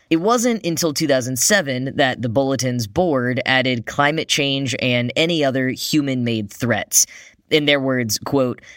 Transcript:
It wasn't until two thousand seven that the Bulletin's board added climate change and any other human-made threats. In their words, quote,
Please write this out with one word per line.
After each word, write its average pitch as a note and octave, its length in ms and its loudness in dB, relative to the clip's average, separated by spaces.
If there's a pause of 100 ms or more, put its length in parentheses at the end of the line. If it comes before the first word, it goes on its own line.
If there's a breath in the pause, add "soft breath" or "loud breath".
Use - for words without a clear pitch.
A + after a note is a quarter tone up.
(100)
It E3 100 2
wasn't A3+ 460 0
until E3 260 0
two D3+ 160 -2
thousand C3 300 0
seven C#3 580 0
that B2+ 240 0
the A#2+ 80 -2
Bulletin's B2 580 0
board B2+ 600 0
added B2+ 400 2
climate D3 420 0
change C3+ 500 -2
and B2 380 0
any D#3+ 260 2
other C3 280 0
human-made A#2+ 800 -2
threats. - 560 0 (440 loud breath)
In D3+ 140 4
their C#3+ 160 4
words, B2+ 440 0
quote, B2+ 360 0 (160 loud breath)